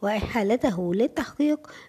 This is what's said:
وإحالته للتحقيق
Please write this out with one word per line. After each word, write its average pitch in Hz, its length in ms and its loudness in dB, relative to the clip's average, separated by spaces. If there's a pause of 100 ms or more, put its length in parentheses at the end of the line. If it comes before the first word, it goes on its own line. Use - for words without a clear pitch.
وإحالته 202 920 0
للتحقيق 294 760 0 (180)